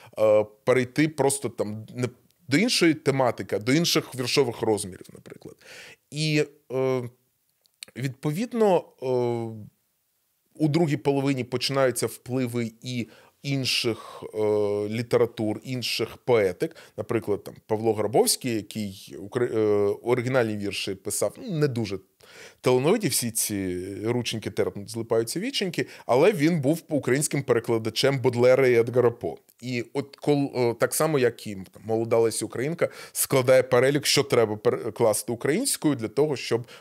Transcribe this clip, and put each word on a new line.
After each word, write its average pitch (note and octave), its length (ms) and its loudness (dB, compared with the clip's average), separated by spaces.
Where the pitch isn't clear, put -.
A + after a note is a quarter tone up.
Е, G#2+ 260 6
перейти B2+ 440 2
просто C#3 420 -2
там G#2+ 360 -8
не, B2 120 -2
до C3+ 100 2
іншої F3+ 360 2
тематики, C3 600 -2
а G2 40 -2
до A2 140 0
інших D#3+ 420 0
віршових B2 460 0
розмірів, G2+ 520 -2
наприклад. - 420 -20
І, D3+ 340 0
е, C3 320 0
відповідно, F3 920 0
е, B2+ 40 -8
у D#3 120 2
другій D3+ 300 2
половині C#3 460 0
починаються B2+ 640 0
впливи A#2+ 640 -4
і B2 260 -4
інших, B2+ 800 -4
е, - 40 -8
літератур, A#2 720 0
інших A#2+ 540 -6
поетик. A2 580 0
Наприклад, G#2 460 -4
там, - 120 -18
Павло A2 260 0
Грабовський, A#2 600 0
який G#2 640 -10
укра-, G#2+ 260 -4
е, A2+ 140 -2
оригінальні A#2+ 540 0
вірші G2+ 380 -6
писав, - 420 -4
ну, G#3 220 -6
не D3 80 2
дуже A2 320 -6
талановиті, D3+ 460 2
всі A#2 240 -2
ці F#2 560 -4
рученьки A#2 480 -4
терпнуть, G2 380 -4
злипаються A2+ 500 -2
віченьки, G3+ 480 -4
але D3 260 4
він E3 300 2
був D3+ 280 0
українським C#3+ 540 0
перекладачем A#2 760 0
Бодлера B2+ 480 4
і B2 80 6
Едгара A#2 360 4
По. E2+ 260 -8
І A#2+ 320 -4
от C#3 220 -6
кол-, C#3 560 2
е, - 20 -6
так A#2+ 200 -2
само, D#3 260 2
як A#2+ 280 0
і, G#2 80 -8
там, F#2+ 300 -14
молода A2+ 320 0
Леся A2+ 280 2
Українка C3 440 -2
складає C3 520 4
перелік, C3 420 2
що - 180 2
треба A2+ 320 2
перекласти A#2+ 760 0
українською D3+ 640 0
для A2+ 120 -4
того, D3 280 0
щоб A#2 320 -2